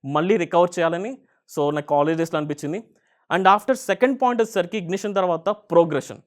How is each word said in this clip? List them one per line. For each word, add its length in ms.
మళ్ళీ 320
రికవర్ 380
చేయాలని, 380
so, 200
నాకు 180
కాలేజ్ 320
డేస్‌లో 200
అనిపించింది. 400
And 160
after 340
సెకండ్ 380
పాయింట్ 240
వచ్చేసరికి 360
ఇగ్నిషన్ 360
తర్వాత 340
ప్రోగ్రెషన్. 580